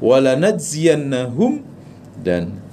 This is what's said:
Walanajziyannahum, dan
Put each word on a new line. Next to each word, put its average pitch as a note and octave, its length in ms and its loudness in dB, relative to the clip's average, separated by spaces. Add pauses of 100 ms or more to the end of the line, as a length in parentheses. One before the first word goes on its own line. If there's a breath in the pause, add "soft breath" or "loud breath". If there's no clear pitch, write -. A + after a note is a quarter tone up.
Walanajziyannahum, D3 1600 0 (560 loud breath)
dan F2+ 400 -2 (120)